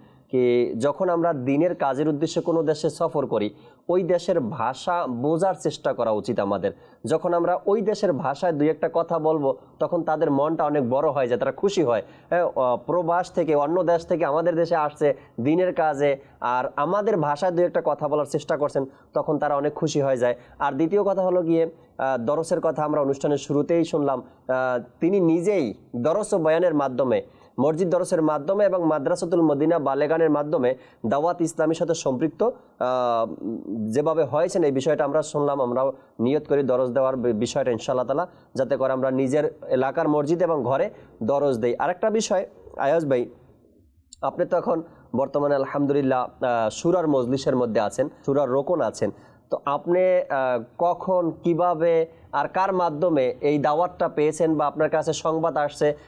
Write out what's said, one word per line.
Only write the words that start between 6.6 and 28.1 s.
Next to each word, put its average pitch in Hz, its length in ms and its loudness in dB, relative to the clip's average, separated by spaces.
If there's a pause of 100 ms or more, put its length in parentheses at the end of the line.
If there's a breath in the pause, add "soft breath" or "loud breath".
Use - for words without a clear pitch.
جکھن 160 300 0
ہمرا 170 200 2
اوئی 202 280 0
دیشر 202 300 0
بھاشا 143 400 -2
دوئی 147 160 2
ایکٹا 156 200 0
کتھا 165 300 -2
بولبو، 156 360 0 (240 loud breath)
تکھن 160 260 -2
تادر 156 260 0
منٹا 151 360 0
انیک 147 180 0
بڑ 127 220 0
ہوئے 135 220 0
جائے، 120 120 0
تارا 135 160 -2
خوشی 196 280 0
ہوئے۔ 117 180 2 (300 loud breath)
ہاں، 170 240 2
آ، 127 200 2
پرباس 170 560 -2
تھیکے، 160 220 0
انیہ 151 300 2
دیش 165 240 0
تھیکے 170 180 0
آمادر 165 300 0
دیشے 165 200 0
آسছে 147 380 0 (240 loud breath)
دینر 170 340 2
کاجے، 147 440 0 (240 loud breath)
آر 123 260 -2 (100)
آمادر 196 400 0
بھاشا 151 340 0
دوئی 175 140 0
ایکٹا 170 180 0
کتھا 151 260 -2
بولار 147 180 0
چیشٹا 156 300 -4
کرچھن، 139 300 -2 (260 loud breath)
تکھن 151 280 -2
تارا 147 160 0
انیک 147 200 -2
خوشی 151 260 -2
ہوئے 135 140 2
جائے۔ 120 180 2 (260 loud breath)
آر 143 120 0
دیتیہ 165 280 0
کتھا 190 280 0
ہلو 180 140 2
گیے، 165 240 2 (320 loud breath)
آ، 131 200 0
درسের 156 420 -2
کتھا 156 260 -2
ہمرا 151 160 0
انوشٹھانের 139 360 0
শুরুতেই 151 460 0
শুনলাম। 143 380 -2 (260 loud breath)
آ، 127 300 0 (220)
تینی 190 200 2
نিজেই 165 540 0 (200)
درস 170 400 -2
ও 202 40 2
বয়ানের 160 360 2
মাধ্যমে, 131 480 0 (380 loud breath)
মসজিদ 160 320 0
দরসের 175 300 0